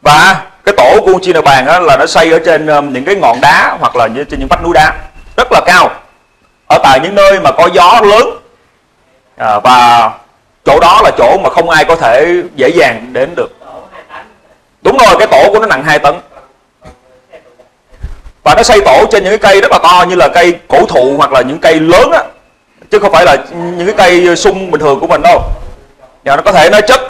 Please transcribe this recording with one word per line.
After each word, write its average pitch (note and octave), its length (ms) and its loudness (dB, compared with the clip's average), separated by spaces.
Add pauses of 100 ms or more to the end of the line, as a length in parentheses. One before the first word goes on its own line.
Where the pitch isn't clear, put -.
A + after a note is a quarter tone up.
Và E3 400 2 (220)
cái G3+ 120 -2
tổ - 240 2
của F#3+ 120 0
con F3+ 100 0
chim F3+ 100 -2
đại E3 100 0
bàng C3+ 240 2
á, E3+ 140 2
là E3 160 2
nó D3 100 0
xây E3 260 0
ở E3 60 2
trên, D#3+ 280 -2
um, C#3+ 260 -2
những B2+ 120 -8
cái F#3 100 -2
ngọn B2+ 260 0
đá - 400 0
hoặc C3 160 -4
là A#2 100 0
như B2 180 -6
trên C#3+ 160 -10
những C3+ 80 -8
vách E3 160 -4
núi F3 100 -4
đá B3+ 200 2 (420)
rất B3 160 -2
là E3+ 140 2
cao, F3+ 240 2 (760)
ở D#3+ 140 2
tại E3 200 2
những F#3+ 120 -8
nơi G3 260 2
mà - 100 0
có E3 220 0
gió F#3 300 4
lớn. A3 360 2 (1000)
À, A2+ 220 -4
và A#2+ 520 2 (540)
chỗ E3 160 2
đó C4 240 4
là G#3 140 2
chỗ - 240 2
mà E3 80 -2
không E3+ 200 -2
ai D#3 140 2
có E3 120 0
thể D#3 460 0 (120)
dễ C3+ 140 -2
dàng B2+ 440 -2
đến C3 240 -6
được. A#2 120 -6 (1300)
Đúng - 160 -2
rồi, G3 200 2
cái G#3+ 80 2
tổ E3 260 2
của G#3+ 60 0
nó A3 80 -2
nặng D3 180 -4
hai D3+ 140 -2
tấn. D3 160 0 (2250)
Và D3+ 100 2
nó - 80 2
xây G#3+ 180 2
tổ - 300 2
trên G3+ 140 0
những G3+ 140 -2
cái G3+ 140 0
cây G3 80 4
rất A#3 100 0
là F3+ 120 0
to F3+ 260 2
như F#3 60 -4
là E3 140 2
cây F3 260 0 (140)
cổ F3+ 180 0
thụ C#3+ 300 0
hoặc C#3 160 -2
là C#3 80 2
những C#3+ 180 -6
cây D#3+ 220 0
lớn F#3+ 320 2
á, D#4 100 0 (680)
chứ G#3 80 0
không G3 140 0
phải E3+ 120 2
là D3+ 120 4 (160)
những F3 340 -8
cái G#3+ 100 -4
cây F3 400 2
sung F#3+ 340 -2
bình D3+ 100 -4
thường C#3 200 0
của E3 60 -6
mình D#3+ 160 -2
đâu. E3+ 200 2 (840)
Và C#3 120 0
nó D#3 60 -4
có G3+ 100 0
thể E3+ 180 2
nó - 100 2
chất, - 300 0